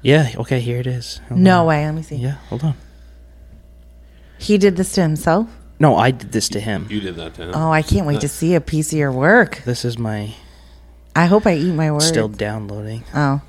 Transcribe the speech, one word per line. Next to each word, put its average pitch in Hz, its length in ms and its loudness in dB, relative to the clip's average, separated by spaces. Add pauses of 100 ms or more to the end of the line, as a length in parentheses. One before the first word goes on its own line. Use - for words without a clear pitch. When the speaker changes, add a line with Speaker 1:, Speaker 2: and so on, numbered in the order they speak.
Speaker 1:
Yeah, 139 360 4
okay, 127 220 -2
here 120 200 -4
it 123 80 -6
is. 123 400 -8
Hold 123 120 0
Speaker 2:
No 185 200 6
Speaker 1:
on. 165 80 2
Speaker 2:
way, 151 180 2
let 151 80 -4
me 160 80 -6
see. 147 140 -10
Speaker 1:
Yeah, 127 160 -4 (160)
hold 127 160 -6
on. 147 100 0 (1600)
Speaker 2:
He 208 200 2
did 185 180 4
this 185 180 -2
to 190 80 2
himself? 165 460 0 (300)
Speaker 1:
No, 139 180 4
I 117 140 4
did 123 220 -8
this 113 180 -2
to 104 100 -4
him. 104 300 -6
Speaker 3:
You 104 100 -4
did 92 160 -8
that 82 180 -12
to - 100 -14
him. 87 100 -12
Speaker 2:
Oh, 160 160 0
I 156 120 2
can't 185 240 0
wait 143 140 -2
to 147 60 -4
Speaker 3:
Nice. 143 60 -4
Speaker 2:
see 170 220 0
a 160 80 4
piece 156 300 -4
of 156 60 -2
your 143 140 0
work. 165 540 2
Speaker 1:
This 123 180 -4
is 117 140 -4
my 107 360 -6 (800)
Speaker 2:
I 170 120 4
hope 208 200 4
I 180 80 4
eat 170 180 0
my 156 180 0
words. 151 160 2
Speaker 1:
Still 123 220 0
downloading. 107 760 -8 (100)
Speaker 2:
Oh. 143 340 0